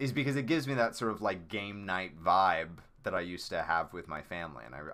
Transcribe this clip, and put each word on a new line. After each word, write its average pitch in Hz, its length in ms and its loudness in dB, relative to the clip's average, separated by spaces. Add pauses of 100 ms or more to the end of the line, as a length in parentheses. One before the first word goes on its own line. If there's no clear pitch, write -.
is 135 120 0
because 139 240 0
it 139 100 -2
gives 147 220 2
me 143 60 0
that 117 220 2
sort 113 160 0
of, 101 100 -6
like, 92 260 0
game 101 380 -6
night 92 360 -2
vibe 85 560 6 (260)
that 95 100 -2
I 92 60 2
used 87 300 -6
to 85 120 0
have 82 300 0
with 87 160 -8
my 78 140 -6
family, 80 440 -8
and 60 80 -16
I, 69 60 -10 (140)